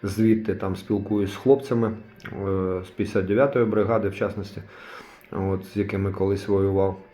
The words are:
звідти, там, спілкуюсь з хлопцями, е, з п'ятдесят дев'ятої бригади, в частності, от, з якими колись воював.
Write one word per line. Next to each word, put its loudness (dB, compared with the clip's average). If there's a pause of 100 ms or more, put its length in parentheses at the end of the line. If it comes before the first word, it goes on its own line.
звідти, 2
там, -4
спілкуюсь -2
з -10
хлопцями, 2 (320)
е, -2
з -20
п'ятдесят 0
дев'ятої 4
бригади, 2
в -4
частності, -6 (720)
от, -2
з -10
якими 0
колись -2
воював. 2 (180)